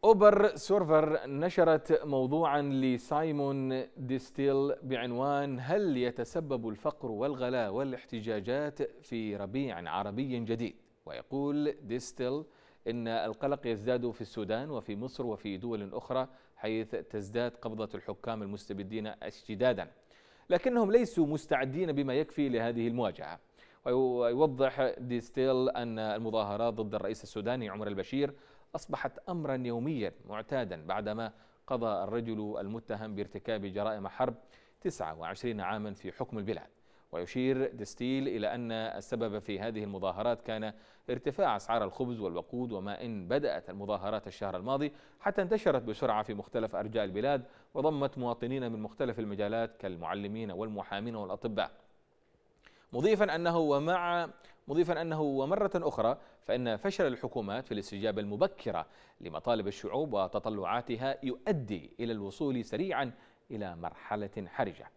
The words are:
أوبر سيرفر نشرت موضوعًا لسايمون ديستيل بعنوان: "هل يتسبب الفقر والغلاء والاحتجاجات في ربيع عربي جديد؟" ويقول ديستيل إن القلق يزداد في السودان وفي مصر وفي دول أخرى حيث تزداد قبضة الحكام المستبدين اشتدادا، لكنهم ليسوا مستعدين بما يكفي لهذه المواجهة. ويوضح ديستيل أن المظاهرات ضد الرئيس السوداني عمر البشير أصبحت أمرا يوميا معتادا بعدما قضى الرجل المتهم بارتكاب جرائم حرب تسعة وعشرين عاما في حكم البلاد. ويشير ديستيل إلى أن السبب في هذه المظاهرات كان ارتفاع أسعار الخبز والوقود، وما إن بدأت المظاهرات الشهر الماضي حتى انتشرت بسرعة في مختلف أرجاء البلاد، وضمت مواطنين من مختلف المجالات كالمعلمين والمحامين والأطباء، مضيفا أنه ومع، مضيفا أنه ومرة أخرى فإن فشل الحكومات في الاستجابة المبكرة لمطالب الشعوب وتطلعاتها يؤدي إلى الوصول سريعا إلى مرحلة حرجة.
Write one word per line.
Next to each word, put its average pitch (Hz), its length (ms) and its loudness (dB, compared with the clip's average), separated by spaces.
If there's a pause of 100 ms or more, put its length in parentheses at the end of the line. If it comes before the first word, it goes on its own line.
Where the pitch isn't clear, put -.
أوبر 202 520 10
سيرفر 156 720 4
نشرت 160 800 6
موضوعًا 143 560 4
لسايمون 135 1200 2 (140)
ديستيل 139 840 2
بعنوان: 131 800 0
"هل 160 360 2
يتسبب 123 720 -2
الفقر 123 420 -4
والغلاء 123 600 0
والاحتجاجات 120 1120 -2
في 110 520 -4
ربيع 101 540 -4
عربي 107 500 -2
جديد؟" 113 360 -2 (300)
ويقول 143 760 -2
ديستيل 127 640 -4 (440)
إن 117 200 -2
القلق 113 600 0
يزداد 120 440 0
في 107 100 -10
السودان 110 480 -4
وفي 110 260 -6
مصر 127 300 -6
وفي 104 320 -4
دول 104 360 -6
أخرى 127 340 -2 (280)
حيث 110 400 -2
تزداد 107 560 -4
قبضة 110 440 -6
الحكام 107 480 -6
المستبدين 101 640 -6
اشتدادا، 104 840 -2 (580)
لكنهم 214 420 4
ليسوا 208 360 6
مستعدين 147 640 0
بما 135 220 0
يكفي 147 360 2
لهذه 117 380 2
المواجهة. 101 520 -2 (460)
ويوضح 127 1120 4
ديستيل 127 720 2
أن 117 300 -2
المظاهرات 110 720 0
ضد 107 220 -2
الرئيس 104 280 -4
السوداني 113 460 -4
عمر 107 180 -6
البشير 131 460 -2 (420)
أصبحت - 440 -6 (100)
أمرا 151 260 -2
يوميا 120 580 -2 (160)
معتادا 104 560 -4
بعدما 107 480 -2 (340)
قضى 113 360 0
الرجل 107 560 -4
المتهم 107 560 -6
بارتكاب 101 500 -4
جرائم 101 420 -2
حرب 120 280 0 (460)
تسعة 82 380 -4
وعشرين 101 420 -4
عاما 104 320 -4
في 95 180 -10
حكم - 260 -6
البلاد. 101 300 -4 (440)
ويشير 127 600 0
ديستيل 127 560 -4
إلى 107 280 -2
أن 117 160 -6
السبب 110 680 -4
في 101 200 -6
هذه 110 240 -4
المظاهرات 98 580 -2
كان 110 320 -4 (360)
ارتفاع 131 460 0
أسعار 113 280 0
الخبز 120 360 -4
والوقود، 104 520 -4
وما 101 340 -6
إن 104 220 -6
بدأت 110 420 0
المظاهرات 101 580 -4
الشهر 95 300 -6
الماضي 139 340 -2 (280)
حتى 202 220 0
انتشرت 175 400 4
بسرعة 110 420 0
في 110 100 -4
مختلف 107 420 -4
أرجاء 107 280 0
البلاد، 120 400 0 (300)
وضمت 139 440 2
مواطنين 120 540 -2
من 110 80 -6
مختلف 113 400 -2
المجالات 107 580 -2
كالمعلمين 98 760 -4
والمحامين 104 640 -6
والأطباء، 104 560 -2 (1200)
مضيفا 190 420 4
أنه 170 220 2
ومع، 170 720 4 (380)
مضيفا 160 340 2
أنه 160 200 -2
ومرة 151 540 2
أخرى 135 420 2 (280)
فإن 120 320 0
فشل 190 300 0
الحكومات 117 600 -4
في - 60 -6
الاستجابة 104 480 -2
المبكرة 104 640 -2 (360)
لمطالب 98 460 -2
الشعوب 120 460 -4
وتطلعاتها 107 1120 -2
يؤدي 123 760 -4
إلى 117 140 -2
الوصول 113 520 -4
سريعا 135 460 -4 (400)
إلى 98 240 -6
مرحلة 98 720 -6
حرجة. 95 500 -4